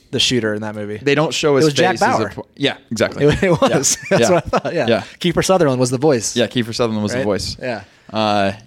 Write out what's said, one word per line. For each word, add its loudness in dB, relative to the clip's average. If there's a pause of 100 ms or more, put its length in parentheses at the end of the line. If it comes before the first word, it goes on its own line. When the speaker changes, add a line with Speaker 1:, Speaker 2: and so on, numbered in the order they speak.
(100)
Speaker 1:
the -4
shooter 0
in -6
that -8
movie? -8
Speaker 2:
they 0
don't 0
show 0
Speaker 1:
It 4
Speaker 2:
his 4
Speaker 1:
was 0
Jack 2
Speaker 2:
face -4
as 2
a 0
Speaker 1:
Bauer. -4
Speaker 2:
po-, -14 (100)
yeah, -2 (120)
exactly. 0
Speaker 1:
It, 2
<laughs> -
it 2 (100)
was. 2 (140)
Speaker 2:
Yeah. 4
Speaker 1:
That's 4
Speaker 2:
Yeah. 6
Speaker 1:
what 2 (100)
I 0
thought. -4
Yeah. 0
Speaker 2:
Yeah. 2 (200)
Speaker 1:
Kiefer 0
Sutherland 2
was 0
the -2
voice. 0
Speaker 2:
Yeah, 2
Kiefer -4
Sutherland -2
was -2
the -4
Speaker 1:
Right? -4
Speaker 2:
voice. -4
Speaker 1:
Yeah. -8 (280)
Speaker 2:
Uh, 0 (140)